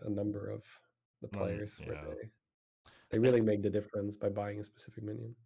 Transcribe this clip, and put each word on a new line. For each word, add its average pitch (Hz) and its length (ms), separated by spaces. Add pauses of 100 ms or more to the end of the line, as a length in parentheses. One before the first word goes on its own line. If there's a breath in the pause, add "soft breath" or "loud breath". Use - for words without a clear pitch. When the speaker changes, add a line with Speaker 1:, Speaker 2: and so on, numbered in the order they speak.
Speaker 1:
a - 60
number 104 400
of 107 160 (560)
the - 120
Speaker 2:
Mm, 101 340
Speaker 1:
players - 180
where - 120
Speaker 2:
yeah. 76 60
Speaker 1:
they, - 260 (840 loud breath)
they 110 120
Speaker 2:
And 127 100
Speaker 1:
really 117 80
make 104 220
the 104 80
difference 101 460
by 101 120
buying 104 300
a 104 60
specific - 380
minion. 113 320 (100)